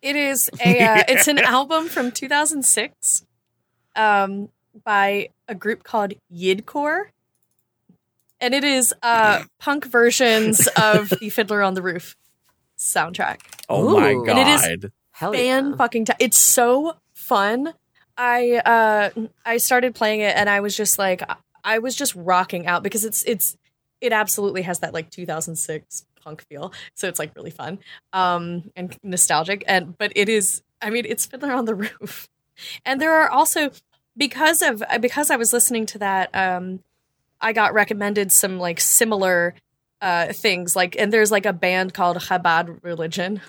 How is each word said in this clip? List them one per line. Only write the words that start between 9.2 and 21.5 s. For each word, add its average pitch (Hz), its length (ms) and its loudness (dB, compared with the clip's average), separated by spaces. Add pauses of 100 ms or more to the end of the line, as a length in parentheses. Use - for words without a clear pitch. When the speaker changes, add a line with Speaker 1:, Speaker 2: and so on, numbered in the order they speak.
Speaker 2:
<clears throat> - 80 -20
Speaker 1:
punk 285 260 -4
versions 233 840 4 (140)
of 214 280 4
the 208 200 -2
Fiddler 208 340 -2
on 190 100 0
the 185 80 -6
Roof 180 340 -8 (640)
soundtrack. - 600 -2 (280)
Speaker 2:
Oh 302 320 4
my - 120 4
Speaker 3:
Ooh. - 180 -2
Speaker 1:
And - 100 4
it 262 80 6
is 294 140 4
Speaker 2:
God. 87 300 -4 (200)
Speaker 3:
Hell 190 220 -6
Speaker 1:
fan 262 380 0
Speaker 3:
yeah. 269 40 -6
Speaker 1:
fucking 233 300 0
ta-, 269 140 0
it's 247 180 2
so 262 600 2 (180)
fun. 240 580 -2 (420)
I, 240 420 2
uh, 214 520 4 (360)
I 233 120 -2
started 247 380 0
playing 214 260 -2
it 202 140 0
and 202 140 2
I 202 100 2
was 202 180 -4
just 208 220 -2
like, 185 280 0
I, - 80 -8 (280)